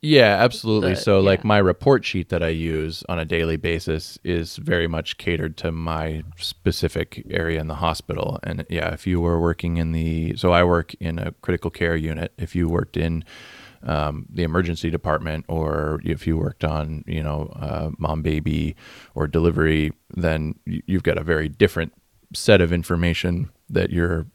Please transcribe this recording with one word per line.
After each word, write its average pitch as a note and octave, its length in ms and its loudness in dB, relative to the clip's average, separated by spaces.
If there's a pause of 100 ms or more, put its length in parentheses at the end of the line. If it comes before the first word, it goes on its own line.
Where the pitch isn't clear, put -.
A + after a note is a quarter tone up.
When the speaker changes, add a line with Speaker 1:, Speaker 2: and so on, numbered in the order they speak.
Speaker 1:
Yeah, B2 380 8
absolutely. A2+ 520 2
Speaker 2:
the, - 20 -4
Speaker 1:
So, G2 240 4
like, F#2+ 200 6
Speaker 2:
yeah. - 60 -4
Speaker 1:
my G#2 120 6
report G2+ 460 4
sheet - 260 -4
that E2+ 120 0
I E2 60 0
use D#2+ 600 -2
on E2+ 120 -2
a D#2+ 40 -2
daily E2 320 0
basis E2 680 -4
is E2+ 320 -2
very E2 320 0
much D#2+ 280 -4
catered E2 420 -2
to E2+ 120 -4
my D#2+ 540 -4 (140)
specific - 920 -4
area E2 300 -2
in D#2 80 -6
the D#2 80 -6
hospital. - 680 -4
And, - 260 -6
yeah, E2 240 -2
if - 140 -8
you F2+ 140 2
were E2+ 200 2
working E2+ 360 0
in E2 160 0
the, D#2+ 440 -2
so F#2 140 2
I F2 140 6
work F2 340 2
in E2 220 -6
a E2+ 100 -4 (120)
critical E2+ 280 -2
care E2 240 0
unit. D#2 420 -4
If E2+ 200 -6
you E2+ 120 2
worked - 280 -2
in, E2 260 -2 (640)
um, D2+ 440 -2
the - 140 -4
emergency E2+ 480 0
department, D#2 580 -2
or D#2 560 -2
if D#2+ 220 -4
you D#2+ 100 0
worked D#2 280 -4
on, D#2 420 -4
you E2 160 -4
know, D2+ 380 -4
uh, D#2 380 -6
mom, D#2 240 -4
baby, D#2 520 -2 (400)
or D2+ 140 -2
delivery, D#2 640 2 (240)
then D#2+ 400 -2 (100)
y-, F2 200 -6
you've F2+ 180 0
got E2 140 2
a D#2+ 40 -6
very D#2 260 0
different E2 440 0 (420)
set G2+ 260 6
of E2+ 120 4
information F2 800 0 (200)
that F2+ 200 0
you're E2+ 440 0